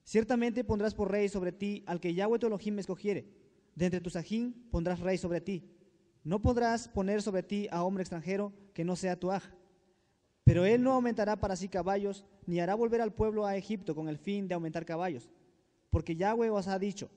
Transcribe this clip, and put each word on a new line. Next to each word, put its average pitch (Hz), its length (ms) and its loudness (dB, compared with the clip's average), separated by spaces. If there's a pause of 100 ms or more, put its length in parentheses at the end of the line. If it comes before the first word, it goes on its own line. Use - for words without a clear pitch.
Ciertamente 233 600 2
pondrás 208 300 0
por 202 160 -2
rey 202 180 2
sobre 190 240 -2
ti 202 340 -4
al 175 140 -4
que 175 140 -2
Yahweh 214 240 2
tu 240 80 0
Elohim 208 320 -2
escogiere. 185 500 -4 (460)
De 160 120 2
entre 180 140 0
tus 175 160 -8
ajín 226 540 -4
pondrás 175 300 0
rey 180 180 0
sobre 175 220 -2
ti. 170 240 -6 (600)
No 175 160 0
podrás 233 480 2
poner 202 340 0
sobre 190 200 0
ti 202 280 -4
a 170 120 -2
hombre 190 200 0
extranjero 190 520 -4 (180)
que 165 120 -4
no 180 120 0
sea 180 220 -2
tu 180 120 -2
aj. 190 120 -2 (1000)
Pero 175 200 8
él 233 180 6
no 262 120 4
aumentará 220 440 0
para 196 180 -2
sí 185 120 -6
caballos, 196 560 -2 (220)
ni 175 120 0
hará 175 160 2
volver 233 280 2
al 220 100 -2
pueblo 214 320 0
a 196 120 0
Egipto 185 380 -4
con 156 140 -4
el 151 80 -4
fin 202 320 -4
de 180 60 -2
aumentar 165 320 -4
caballos. 165 420 -6 (640)
Porque 165 260 0
Yahweh 226 320 2
os 202 200 0
ha 190 100 0
dicho, 196 380 -4